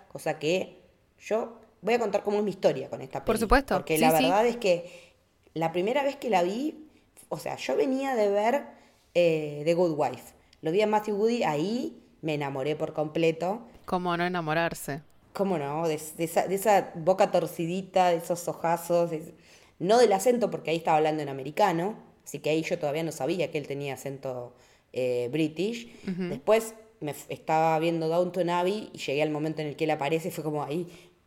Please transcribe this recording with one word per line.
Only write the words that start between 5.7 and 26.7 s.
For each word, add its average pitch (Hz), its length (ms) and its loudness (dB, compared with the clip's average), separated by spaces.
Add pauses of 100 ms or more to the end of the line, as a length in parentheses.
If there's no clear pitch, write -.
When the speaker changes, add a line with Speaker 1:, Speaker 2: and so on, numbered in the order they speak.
Speaker 1:
primera 214 300 0
vez 277 120 -2
que 262 140 -8
la 185 120 4
vi, 226 460 -4 (400)
o - 100 -8
sea, 135 200 -8
yo - 180 -2
venía 269 400 0
de 208 140 4
ver, 226 340 2 (500)
eh, 156 520 2
The 170 80 4
Good 170 240 4
Wife, 131 400 -4 (240)
lo 156 100 -2
vi 190 100 2
a 214 60 2
Matthew 208 300 0
Goody, 226 260 2
ahí 190 580 -2 (200)
me 156 120 -2
enamoré 143 420 -2
por 156 180 -6
completo. 165 680 0 (240)
Speaker 2:
¿Cómo 180 320 -2
no 175 80 0
enamorarse? 165 760 -2 (320)
Speaker 1:
¿Cómo 190 240 0
no? 147 300 -2
De, 156 120 0 (180)
de 165 60 0
esa, 160 240 0
de 180 80 -2
esa 190 400 4
boca 185 360 2
torcidita, 180 800 2
de 170 80 4
esos 170 300 -4
ojazos, 170 640 0
de, 160 240 -10 (440)
no 202 200 6
del 226 140 8
acento, 233 360 2
porque 156 220 -4
ahí 165 60 0
estaba 165 200 4
hablando 156 240 2
en 139 80 -6
americano, 165 640 0 (300)
así - 140 -10
que 151 100 -2
ahí 160 140 2
yo 170 160 -4
todavía 151 240 -2
no 160 80 -4
sabía 156 400 -2
que 156 80 -2
él 135 80 -10
tenía 143 260 -6
acento, 127 640 -10 (380)
eh, 123 380 0
british. 160 600 -2 (180)
Speaker 2:
Ujú. 185 200 -4
Speaker 1:
Después 226 440 0 (260)